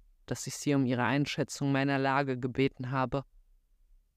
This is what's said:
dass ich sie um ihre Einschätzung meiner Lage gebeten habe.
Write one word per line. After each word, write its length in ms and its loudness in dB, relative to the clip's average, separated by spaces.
dass 220 -6
ich 100 -10
sie 180 0
um 120 4
ihre 180 2
Einschätzung 680 0
meiner 260 2
Lage 400 0
gebeten 520 -2
habe. 360 -2